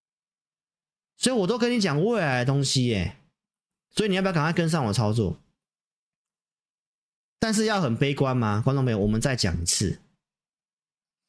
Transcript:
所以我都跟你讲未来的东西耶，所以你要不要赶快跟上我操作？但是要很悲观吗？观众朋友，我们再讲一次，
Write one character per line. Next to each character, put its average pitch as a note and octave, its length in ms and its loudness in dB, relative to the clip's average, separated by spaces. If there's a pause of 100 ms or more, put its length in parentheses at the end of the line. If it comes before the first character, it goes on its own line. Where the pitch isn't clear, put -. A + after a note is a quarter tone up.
(1160)
所 B3+ 160 0
以 B3+ 40 0
我 F#3 100 2
都 A#3 120 0
跟 A#3+ 140 2
你 A#3+ 80 2
讲 D#3 240 2
未 A3+ 160 2
来 C3+ 180 0
的 B2 60 0
东 C3+ 200 2
西 C3 220 0
耶， G2 300 -2 (720)
所 G#3+ 160 -2
以 - 20 0
你 F#3 60 0
要 F#3+ 80 0
不 F#3+ 40 0
要 F#3+ 60 -2
赶 D#3 100 0
快 E3 100 0
跟 E3 160 0
上 D#3 180 0
我 G2+ 60 0
操 G#2+ 200 0
作？ G#2+ 280 -2 (2000)
但 A3 140 -2
是 G#3+ 120 0
要 G#3+ 160 0
很 A#2 160 0
悲 C#3 180 0
观 C3 220 0
吗？ G#2+ 260 0
观 C3+ 140 0
众 C3 80 0
朋 A#2+ 80 0
友， G#2+ 60 0
我 G2+ 80 0
们 A2 140 0
再 C3 140 0
讲 E2+ 260 -2
一 E2+ 40 -6
次， - 360 -2 (1300)